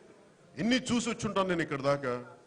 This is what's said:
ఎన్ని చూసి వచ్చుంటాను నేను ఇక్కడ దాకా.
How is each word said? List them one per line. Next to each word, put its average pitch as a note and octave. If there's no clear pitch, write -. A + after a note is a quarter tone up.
ఎన్ని A3+
చూసి A#3+
వచ్చుంటాను G3
నేను E3+
ఇక్కడ C#3+
దాకా. C3